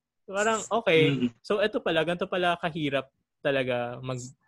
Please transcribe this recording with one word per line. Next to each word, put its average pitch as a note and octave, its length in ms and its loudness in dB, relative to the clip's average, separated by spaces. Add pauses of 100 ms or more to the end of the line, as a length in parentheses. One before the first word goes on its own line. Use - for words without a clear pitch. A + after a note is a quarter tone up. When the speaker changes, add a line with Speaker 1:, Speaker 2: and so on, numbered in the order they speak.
(240)
Speaker 1:
So, G3 80 -14
parang, G#3+ 280 0 (120)
okay. F3 300 4 (100)
Speaker 2:
Mm. B2 160 0 (160)
Speaker 1:
So, G3+ 160 0
eto G#3+ 180 0
pala, E3+ 240 0
ganito F3 220 -2
pala F3+ 320 0
kahirap D3 560 -4 (320)
talaga B2+ 560 -2
mag-, B2+ 320 -8 (140)